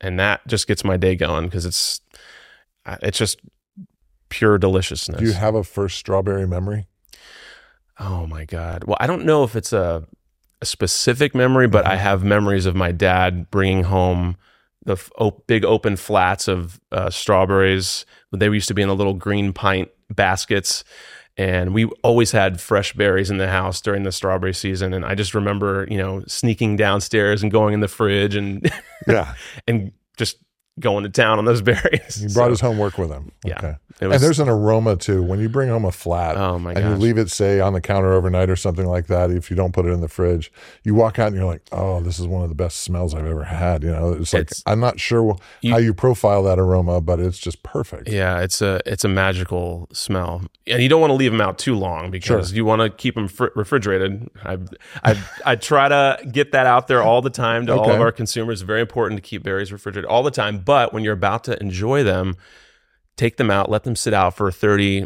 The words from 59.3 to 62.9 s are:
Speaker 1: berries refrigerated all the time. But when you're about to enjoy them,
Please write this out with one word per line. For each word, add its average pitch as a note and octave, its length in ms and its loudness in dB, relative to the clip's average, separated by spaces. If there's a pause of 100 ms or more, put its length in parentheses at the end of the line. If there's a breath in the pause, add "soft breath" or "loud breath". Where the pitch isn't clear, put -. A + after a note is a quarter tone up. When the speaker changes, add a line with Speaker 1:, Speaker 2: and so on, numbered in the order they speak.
Speaker 1:
berries G2 280 -4
refrigerated G2 400 -10
all A#2+ 100 4
the C#3 100 0
time. G#2+ 340 -4
But C#3 280 4
when A2 100 -4
you're G#2+ 100 0
about G2+ 320 -2
to B2 160 -4
enjoy G#2 420 -2
them, F#2 320 0 (800 soft breath)